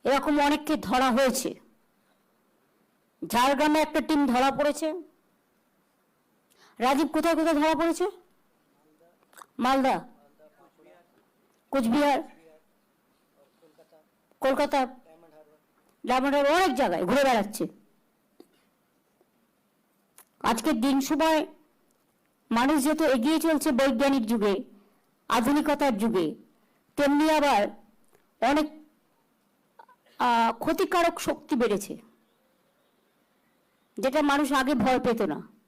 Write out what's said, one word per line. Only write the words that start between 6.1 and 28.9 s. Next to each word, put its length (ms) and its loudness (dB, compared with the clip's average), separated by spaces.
রাজীব, 300 0
কোথায় 300 0
কোথায় 160 0
ধরা 200 0
পড়েছে? 320 -2
মালদা, 380 0
কোচবিহার, 480 0
কলকাতা, 460 0
ডায়মন্ড 280 0
হারবার, 220 2
অনেক 180 2
জায়গায় 300 -2
ঘুরে 200 0
বেড়াচ্ছে। 400 -2
আজকের 380 -2
দিন 200 2
সময় 460 0
মানুষ 340 0
যত 180 0
এগিয়ে 360 2
চলছে 320 0
বৈজ্ঞানিক 560 0
যুগে, 280 0
আধুনিকতার 680 0
যুগে, 280 0
তেমনি 340 2
আবার 320 2
অনেক, 160 2